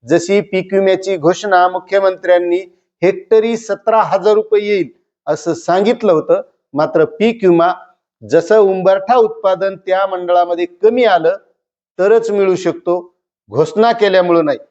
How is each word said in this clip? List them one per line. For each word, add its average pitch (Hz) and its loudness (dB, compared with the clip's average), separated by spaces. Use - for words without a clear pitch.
जशी 170 0
पीक 190 -6
विम्याची 190 0
घोषणा 180 0
मुख्यमंत्र्यांनी 185 0
हेक्टरी 214 0
सतरा 220 -2
हजार 202 0
रुपये 214 0
येईल 196 -2
असं 156 -4
सांगितलं 196 0
होतं, 165 0
मात्र 156 0
पीक 233 -2
विमा 170 2
जसं 165 2
उंबरठा 196 2
उत्पादन 196 -2
त्या 190 -2
मंडळामध्ये 175 -2
कमी 240 2
आलं 180 2
तरच 220 2
मिळू 196 0
शकतो, 175 -4
घोषणा 156 0
केल्यामुळं 185 2
नाही. 135 -2